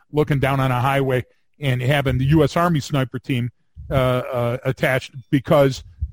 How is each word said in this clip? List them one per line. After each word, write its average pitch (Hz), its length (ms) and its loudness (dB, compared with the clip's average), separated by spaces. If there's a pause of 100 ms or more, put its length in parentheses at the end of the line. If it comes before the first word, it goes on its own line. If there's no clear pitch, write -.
(120)
looking 147 280 0
down 135 200 0
on 131 120 0
a 123 80 0
highway 131 480 0 (320)
and 131 220 -2
having 131 380 0
the 135 60 0
U 151 180 4
S 135 120 0
Army 170 240 2
sniper 131 380 -4
team, 120 340 -4 (380)
uh, 156 40 -4
uh, 127 720 -2
attached 131 480 -2 (200)
because 139 520 2 (300)